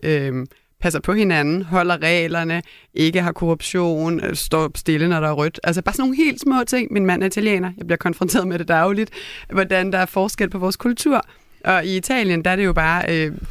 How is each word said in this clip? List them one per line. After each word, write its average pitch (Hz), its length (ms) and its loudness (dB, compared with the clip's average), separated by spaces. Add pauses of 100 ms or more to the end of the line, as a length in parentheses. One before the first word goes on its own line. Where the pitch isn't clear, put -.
øhm, 139 420 -2 (360)
passer 156 180 0
på 190 140 -2
hinanden, 175 480 2
holder 175 420 0
reglerne, 165 580 0 (320)
ikke 165 280 2
har 175 100 0
korruption, 165 920 0
øh, - 120 -2
står 160 400 0
stille, 160 320 0
når 170 120 2
der 156 80 0
er 151 60 0
rødt. 147 300 -2
Altså 170 180 0
bare - 120 -2
sådan 269 100 0
nogle 262 120 2
helt 285 260 2
små 262 260 2
ting. 254 260 -2
Min 202 120 2
mand 180 180 2
er 190 40 2
italiener. 190 500 0
Jeg 175 100 -12
bliver 226 100 0
konfronteret 185 500 0
med 175 120 -2
det 165 80 -6
dagligt, 196 420 2 (420)
hvordan 185 400 0
der 185 60 0
er 185 80 2
forskel 190 440 -2
på 196 80 -8
vores 185 180 -2
kultur. 247 500 0 (400)
Og 180 200 2
i 185 120 0
Italien, 185 480 0
der 180 60 2
er 185 40 2
det 196 100 2
jo 175 80 2
bare, 165 420 2
øh, 156 160 0 (200)